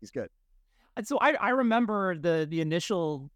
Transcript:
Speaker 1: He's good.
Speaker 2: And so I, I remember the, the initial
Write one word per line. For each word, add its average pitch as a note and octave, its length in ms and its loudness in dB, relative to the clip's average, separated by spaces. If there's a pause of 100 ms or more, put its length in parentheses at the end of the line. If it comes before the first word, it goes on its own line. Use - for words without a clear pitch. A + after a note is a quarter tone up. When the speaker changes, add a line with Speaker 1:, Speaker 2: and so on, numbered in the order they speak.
Speaker 1:
He's G#2+ 100 -18
good. A2 180 -6 (680)
Speaker 2:
And A3 100 -8
so C#4 120 0
I, C#4+ 140 4
I A3 180 0
remember A3 680 2
the, D#3+ 340 2
the E3 100 -2
initial D#3+ 760 -2